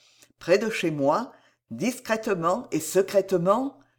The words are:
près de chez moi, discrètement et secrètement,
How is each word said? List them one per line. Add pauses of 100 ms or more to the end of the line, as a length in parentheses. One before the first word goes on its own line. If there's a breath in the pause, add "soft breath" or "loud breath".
(400 soft breath)
près
de
chez
moi, (380 soft breath)
discrètement
et
secrètement, (200 soft breath)